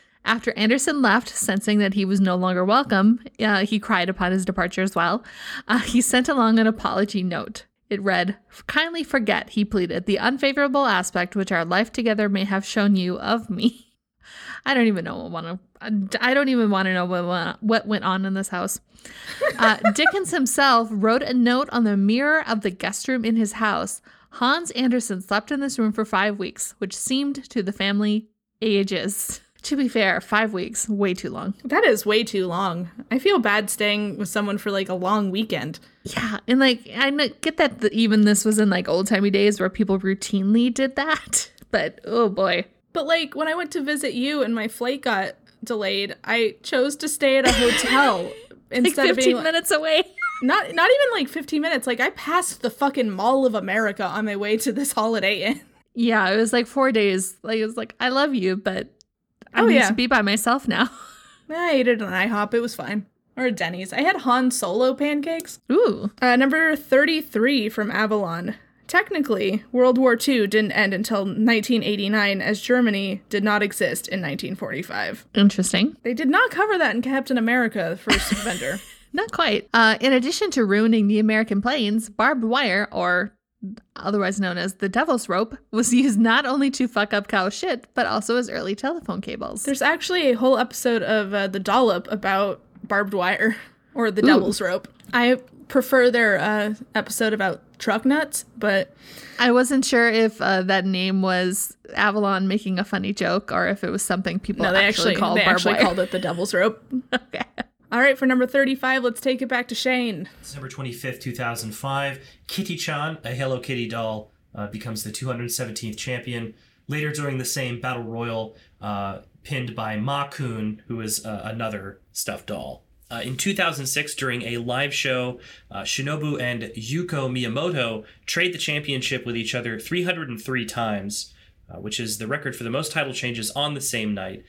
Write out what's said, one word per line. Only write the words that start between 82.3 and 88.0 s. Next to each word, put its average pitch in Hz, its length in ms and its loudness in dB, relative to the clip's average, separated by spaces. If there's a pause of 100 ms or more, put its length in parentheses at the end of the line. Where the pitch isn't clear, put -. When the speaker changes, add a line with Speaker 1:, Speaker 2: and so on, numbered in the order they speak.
Speaker 1:
wire, 220 480 0
or 180 420 0 (600)
otherwise 196 440 -2
known 180 180 -2
as 180 180 -4
the 196 140 -2
Devil's 254 380 0
Rope, 214 300 -2 (140)
was 226 220 0
used 247 260 4
not 233 260 6
only 277 260 2
to 262 160 -2
fuck 208 260 -2
up 208 140 -2
cow 190 220 0
shit, 269 460 -4
but 247 100 2